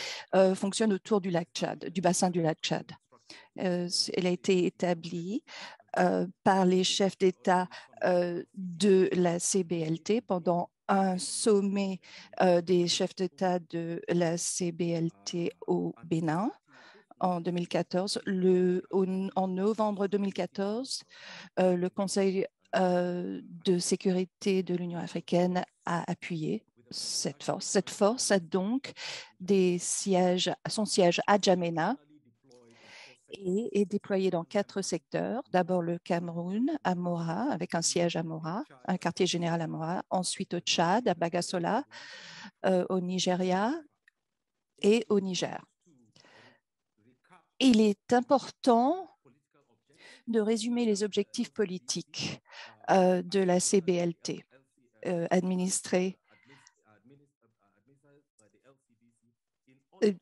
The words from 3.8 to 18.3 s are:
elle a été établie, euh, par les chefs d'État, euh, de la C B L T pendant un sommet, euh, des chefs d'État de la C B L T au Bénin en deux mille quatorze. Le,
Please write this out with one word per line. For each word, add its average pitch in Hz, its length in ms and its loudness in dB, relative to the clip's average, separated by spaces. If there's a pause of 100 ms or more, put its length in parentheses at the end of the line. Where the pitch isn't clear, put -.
elle 180 160 0
a - 20 2
été 180 360 2
établie, 175 760 -4 (560)
euh, 180 280 2 (180)
par 190 200 6
les 185 200 4
chefs 190 340 0
d'État, 185 500 2 (360)
euh, 175 400 0 (100)
de 185 580 4
la 175 260 2
C 185 260 0
B 165 80 -4
L 160 280 -2
T 220 200 0
pendant 175 500 0 (160)
un 190 320 2
sommet, 196 840 0 (400)
euh, 180 200 6
des 175 260 2
chefs 175 300 -2
d'État 180 420 -2
de 170 500 -6
la 170 280 2
C 175 340 -4
B 165 120 -6
L 165 280 0 (140)
T 170 280 -4 (140)
au 175 280 -2 (100)
Bénin 165 460 -2 (680)
en 180 200 -2
deux 175 120 -4
mille 175 160 -4
quatorze. 180 580 -2
Le, 180 640 2